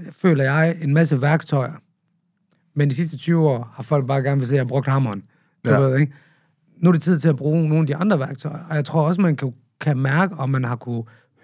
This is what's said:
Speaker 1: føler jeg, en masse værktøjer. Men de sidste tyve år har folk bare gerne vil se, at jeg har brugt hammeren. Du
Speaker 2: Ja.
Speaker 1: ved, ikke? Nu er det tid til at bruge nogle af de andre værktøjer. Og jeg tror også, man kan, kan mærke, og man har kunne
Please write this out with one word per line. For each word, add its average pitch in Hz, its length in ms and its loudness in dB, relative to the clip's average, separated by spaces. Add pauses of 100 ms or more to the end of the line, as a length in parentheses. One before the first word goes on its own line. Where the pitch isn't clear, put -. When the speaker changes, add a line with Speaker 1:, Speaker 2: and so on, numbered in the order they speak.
(120)
Speaker 1:
føler 151 320 2
jeg, 160 380 2
en 143 120 0
masse 151 280 2
værktøjer. 147 500 0 (1000)
Men 143 160 2
de 127 40 -4
sidste 156 240 -4
tyve 165 300 2
år 120 260 -4
har 127 80 -12
folk 139 240 0
bare 135 160 0
gerne 139 180 0
vil 120 80 -2
se, 139 60 0
at - 20 2
jeg 135 80 2
har 120 40 -4
brugt 131 180 -2
hammeren. 127 360 0 (420)
Du - 60 0
Speaker 2:
Ja. - 100 4
Speaker 1:
ved, 135 180 2
ikke? 143 140 0 (640)
Nu 170 120 4
er 180 40 6
det 156 100 2
tid 165 160 2
til 151 100 2
at 147 80 2
bruge 151 320 0
nogle 156 120 2
af 156 60 2
de 143 100 -2
andre 180 220 0
værktøjer. 135 520 -8
Og 156 60 -2
jeg 143 80 -2
tror 156 220 0
også, 175 140 0
man 165 160 4
kan, 131 180 -6 (260)
kan 143 180 0
mærke, 160 360 0
og 135 160 -6
man 131 140 -2
har 117 120 -4
kunne 117 280 -8 (400)